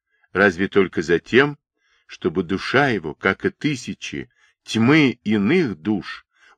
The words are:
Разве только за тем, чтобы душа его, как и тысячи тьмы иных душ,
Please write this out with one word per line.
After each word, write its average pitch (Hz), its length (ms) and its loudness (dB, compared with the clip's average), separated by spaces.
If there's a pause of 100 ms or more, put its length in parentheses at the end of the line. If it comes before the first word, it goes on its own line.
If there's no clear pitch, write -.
(320)
Разве 95 380 2
только 92 320 0
за 80 180 0
тем, 143 380 0 (500)
чтобы 87 360 -4
душа 98 440 0
его, 82 260 -4
как 95 320 -4
и 92 40 2
тысячи - 800 -8 (340)
тьмы 123 640 2
иных 110 500 0
душ, 92 500 -6 (320)